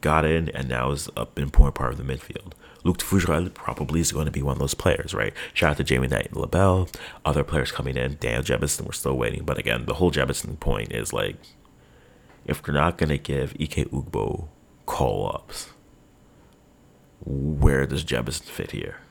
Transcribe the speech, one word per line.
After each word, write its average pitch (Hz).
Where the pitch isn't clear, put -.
Got 78
in, 80
and 67
now 62
is 71
an 58
important 69
part 64
of -
the 62
midfield. -
Luke 87
de -
Fougerel 85
probably 76
is 80
gonna 76
be 69
one 69
of 64
those 69
players, -
right? 53
Shout 76
out 71
to 73
Jamie 65
Knight 64
and -
LaBelle. 92
Other 73
players 69
coming 65
in. 65
Daniel 60
Jebison, -
we're -
still -
waiting. 58
But -
again, 60
the -
whole 87
Jebison 71
point 55
is, 57
like, 50
if -
they're -
not 73
gonna 73
give 71
Ike 73
Ugbo 69
call-ups, -
where 69
does 71
Jebison 65
fit -
here? -